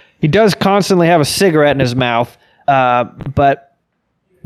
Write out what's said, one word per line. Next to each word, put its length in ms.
He 80
does 260
constantly 520
have 140
a 40
cigarette 520
in 40
his 140
mouth, 420
uh, 360
but 720